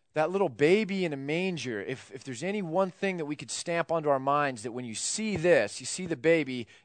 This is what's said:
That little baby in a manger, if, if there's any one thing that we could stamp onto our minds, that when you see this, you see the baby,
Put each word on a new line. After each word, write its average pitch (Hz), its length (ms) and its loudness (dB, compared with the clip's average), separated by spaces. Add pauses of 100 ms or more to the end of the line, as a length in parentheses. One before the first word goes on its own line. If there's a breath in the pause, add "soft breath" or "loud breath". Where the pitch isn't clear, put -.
(140)
That 156 160 0
little 190 180 0
baby 185 560 4
in 160 80 0
a 139 40 -6
manger, 139 680 -2
if, 110 320 -8
if - 80 -14
there's 127 200 -10
any 202 200 -2
one 180 280 0
thing 190 260 -4
that 165 80 -4
we 147 100 -6
could 131 160 -12
stamp 170 400 -2
onto 160 180 0
our 139 120 4
minds, 139 420 0
that 117 100 -8
when 123 120 -6
you 113 100 -8
see 214 420 -4
this, 156 440 4
you 127 60 -10
see 180 200 -6
the 165 100 -4
baby, 131 520 2 (160 soft breath)